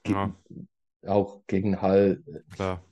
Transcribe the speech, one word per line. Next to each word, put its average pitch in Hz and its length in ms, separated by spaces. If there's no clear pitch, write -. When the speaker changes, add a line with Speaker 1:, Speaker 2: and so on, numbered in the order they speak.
Speaker 1:
gibt 101 140
Speaker 2:
Ja. 98 180
Speaker 1:
auch 98 400
gegen 95 340
Hall, 98 460
äh, - 280
Speaker 2:
Klar. 92 380